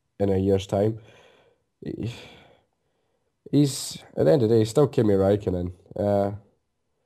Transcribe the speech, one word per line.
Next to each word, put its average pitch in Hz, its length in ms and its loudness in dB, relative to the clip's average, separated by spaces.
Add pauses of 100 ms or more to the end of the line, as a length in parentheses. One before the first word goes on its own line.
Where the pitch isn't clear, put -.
(200)
in 98 100 0
a 95 80 0
year's 95 300 0
time. 107 320 -2 (840)
He, - 300 -8 (1400)
he's, 139 460 -2 (200)
at 127 80 0
the 156 60 6
end 147 120 4
of 107 60 2
the 117 60 4
day, 113 40 4
he's 110 100 0
still 147 180 2
Kimi 107 260 0
Räikkönen. 95 580 0 (240)
Uh, 101 360 0 (760)